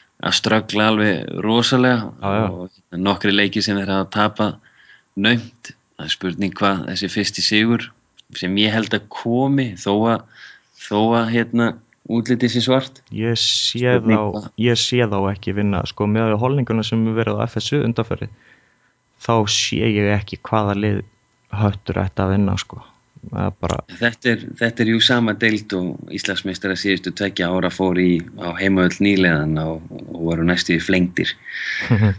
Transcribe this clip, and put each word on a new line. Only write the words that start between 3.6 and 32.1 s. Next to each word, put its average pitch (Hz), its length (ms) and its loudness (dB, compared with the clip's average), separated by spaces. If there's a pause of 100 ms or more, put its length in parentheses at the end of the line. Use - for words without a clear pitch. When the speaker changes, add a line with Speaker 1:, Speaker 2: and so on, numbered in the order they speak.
Speaker 1:
sem 101 160 0
þeir 98 160 -2
hafa 95 160 -2
tapað 104 460 0 (580)
naumt. 113 560 -2 (240)
Það 76 140 -12
er - 40 -4
spurning 90 460 -4
hvað 98 220 2 (100)
þessi 95 180 -4
fyrsti 98 360 -2
sigur 113 420 2 (480)
sem 92 240 -4
ég 107 160 2
held 110 240 0
að - 100 -10
komi 131 600 0 (100)
þó 101 140 -2 (180)
að, 110 140 0 (580)
þó 104 160 -2 (220)
að, 113 100 -2
hérna, 117 380 2 (420)
útlitið 120 420 0
sé 120 140 0
svart. 131 320 0 (160)
Speaker 2:
Ég 113 240 -2
sé - 400 -2
Speaker 1:
Spurning 110 400 4
Speaker 2:
þá, 107 160 0
Speaker 1:
hvað 104 160 -8 (160)
Speaker 2:
ég 120 160 4
sé 123 240 2
þá 104 100 0 (140)
ekki 98 260 -4
vinna, 101 300 0
sko, 104 240 -2
miðað 110 240 2
við 107 80 0
holninguna 123 420 0
sem 113 220 0
hefur 113 140 0
verið 107 180 0
á 113 80 0
F - 160 -10
S - 100 -6
U 147 140 2
undanfarið, 113 480 -4 (880)
þá 117 100 0 (220)
sé 110 400 0
ég 104 240 2
ekki - 240 -8
hvaða 104 400 0
lið 101 180 0 (520)
Höttur 101 500 0
ætti 98 180 -2
að 95 140 2
vinna, 98 240 2
sko. - 240 -10 (440)
Það 98 200 -4
er 98 120 -4
bara - 180 -2 (120)
Speaker 1:
Þetta 117 420 -2
er, 110 120 -2 (120)
þetta 117 280 -2
er 110 80 4
jú 113 100 2
sama 117 340 4
deild 107 400 0
og 90 400 -4
Íslandsmeistarar 95 640 -4
síðustu 95 320 -2
tveggja 95 400 -4
ára 90 220 0
fór 90 260 0
í 90 220 4 (180)
á 85 160 -8
heimavöll 92 480 2
nýliðanna 80 640 2
og, 80 220 -8
og - 400 -14
voru 82 180 0
næstu 87 300 0
í 82 60 -2
flengdir. 92 500 0 (720)
Speaker 2:
<laughs> 104 160 4